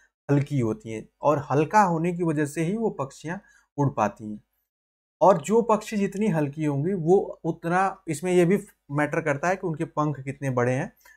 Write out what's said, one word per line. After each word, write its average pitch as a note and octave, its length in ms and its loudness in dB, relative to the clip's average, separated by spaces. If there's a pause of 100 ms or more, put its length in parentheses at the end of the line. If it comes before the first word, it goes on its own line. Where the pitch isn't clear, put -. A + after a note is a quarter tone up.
(280)
हल्की C#3+ 320 2
होती A2 320 -2
हैं A2 140 -10 (160)
और C#3+ 280 2
हल्का D#3 320 4
होने E3+ 300 0
की F3 120 -4
वजह D3+ 220 0
से D#3 160 -4
ही F3 140 -2
वो A3+ 140 -2
पक्षियां D3+ 480 -8 (400)
उड़ C#3+ 100 2
पाती G#2+ 420 -2
हैं। G#2 100 -12 (800)
और F3 220 6
जो G#3 200 2
पक्षी A3 340 0
जितनी G3 320 -2
हल्की D#3 360 -2
होंगी D3 300 -2
वो F3 220 2 (280)
उतना, E3+ 640 -2
इसमें E3 240 -2
ये F3+ 120 6
भी F#3+ 140 4 (320)
मैटर D3 300 0
करता D3+ 280 -2
है F#3+ 80 0
कि G3 100 -8
उनके E3 200 -4
पंख D3+ 340 -2
कितने C3+ 300 -6
बड़े B2 220 0
हैं, C3+ 200 -4 (240)